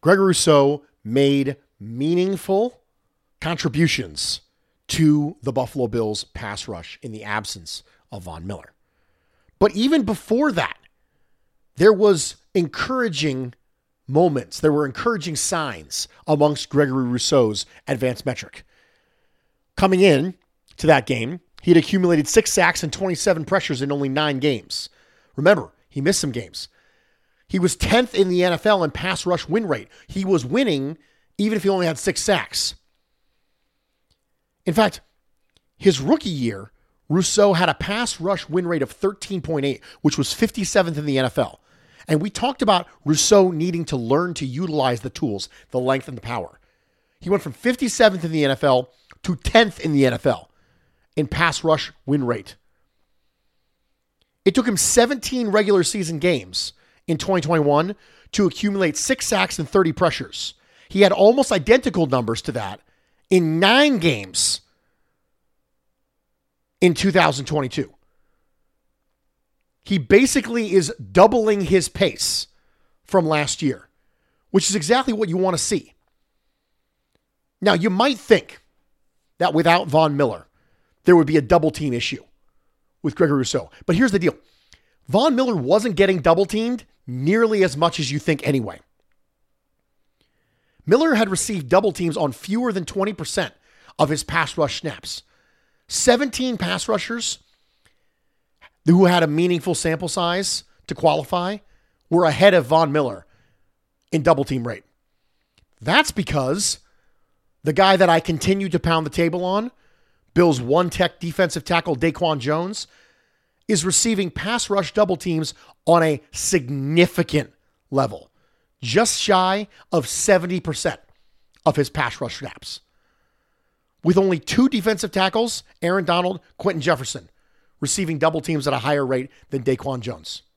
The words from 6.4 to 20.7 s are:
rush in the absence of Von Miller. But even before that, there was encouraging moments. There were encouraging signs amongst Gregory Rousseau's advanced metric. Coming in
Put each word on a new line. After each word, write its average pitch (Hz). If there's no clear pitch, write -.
rush -
in 120
the 107
absence 104
of 104
Von 85
Miller. 95
But 202
even 269
before 233
that, 151
there 185
was 196
encouraging 156
moments. 143
There 156
were 147
encouraging 160
signs 123
amongst 147
Gregory 135
Rousseau's 120
advanced 127
metric. -
Coming 190
in 156